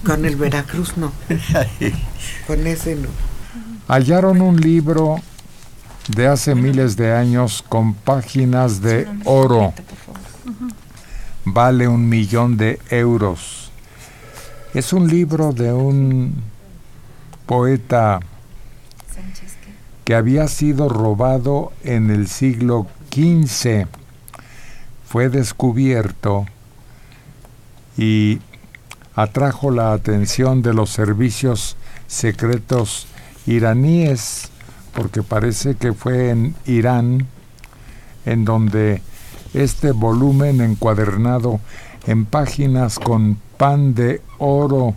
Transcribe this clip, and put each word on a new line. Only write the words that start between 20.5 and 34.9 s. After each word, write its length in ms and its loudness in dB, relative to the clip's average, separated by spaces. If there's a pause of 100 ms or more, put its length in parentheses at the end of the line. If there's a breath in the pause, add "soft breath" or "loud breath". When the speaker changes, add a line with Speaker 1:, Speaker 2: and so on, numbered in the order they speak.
Speaker 3:
robado 840 0 (120)
en 260 0
el 180 2
siglo 600 0 (220)
quince. 760 2 (1200 loud breath)
Fue 220 0
descubierto 1160 0 (1500 loud breath)
y 420 2 (760)
atrajo 560 0
la 220 2
atención 680 0
de 120 2
los 160 2
servicios 880 0 (320 loud breath)
secretos 1000 -2 (380 loud breath)
iraníes, 1040 2 (440 loud breath)